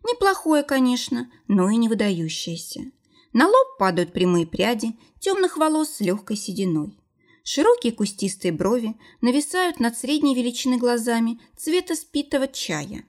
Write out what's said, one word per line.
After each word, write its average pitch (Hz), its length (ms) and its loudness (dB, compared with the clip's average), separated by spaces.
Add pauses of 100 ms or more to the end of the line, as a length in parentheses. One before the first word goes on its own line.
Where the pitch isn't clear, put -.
Неплохое, 381 600 2
конечно, 254 680 0 (160)
но 190 220 4
и 220 80 2
не 233 100 2
выдающееся. 175 1040 -4 (400)
На 262 160 4
лоб 523 300 4
падают 175 340 0
прямые 175 340 2
пряди 226 520 -2 (220)
темных 381 360 0
волос 311 340 2
с - 120 -10
легкой 208 340 -2
сединой. 180 640 -4 (460)
Широкие 381 500 2
кустистые 202 580 -4
брови 220 460 -2 (240)
нависают 311 580 0
над 233 180 0
средней 285 380 0
величины 247 420 -2
глазами 233 640 0 (160)
цвета 349 400 -2
спитого 285 520 -2
чая. 151 600 -8